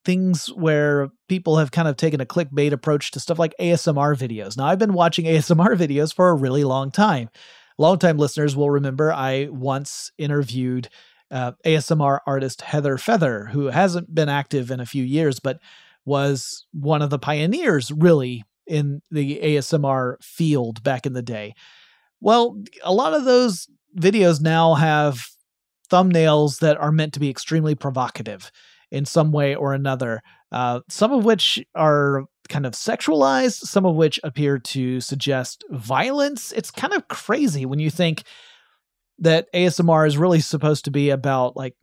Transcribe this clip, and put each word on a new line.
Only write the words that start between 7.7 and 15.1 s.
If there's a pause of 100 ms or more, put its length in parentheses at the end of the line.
Longtime
listeners
will
remember
I
once
interviewed (440)
uh, (120)
A
S
M
R
artist
Heather
Feather,
who
hasn't
been
active
in
a
few
years,